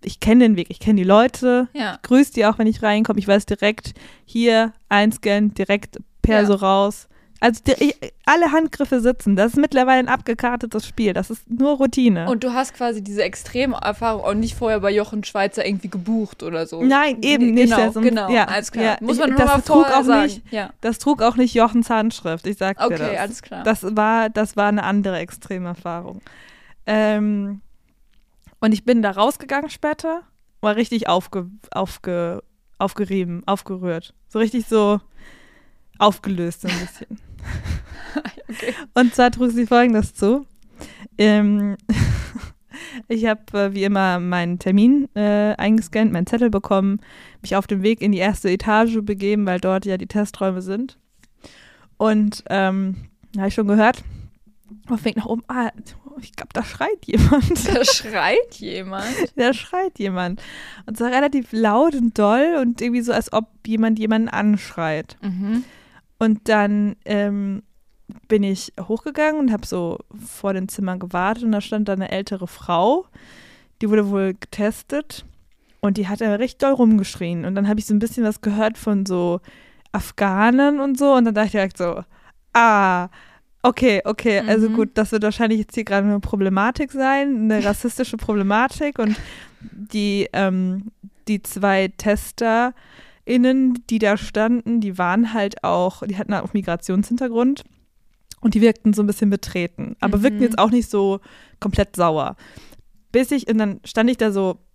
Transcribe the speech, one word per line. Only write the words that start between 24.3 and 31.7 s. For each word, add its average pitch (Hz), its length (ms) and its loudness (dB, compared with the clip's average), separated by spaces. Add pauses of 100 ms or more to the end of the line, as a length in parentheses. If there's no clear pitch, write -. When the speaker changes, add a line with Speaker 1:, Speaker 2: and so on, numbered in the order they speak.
Speaker 1:
war 208 140 2
eine 208 140 0
andere 196 360 -2
Extremerfahrung. 175 1000 -10 (640)
Ähm, 208 760 0 (1000)
und 220 120 4
ich 196 120 -2
bin 240 160 4
da 202 100 0
rausgegangen 277 580 -2
später, 320 540 -6 (380)
war 208 140 0
richtig 226 320 -4
aufge-, 180 420 -2 (220)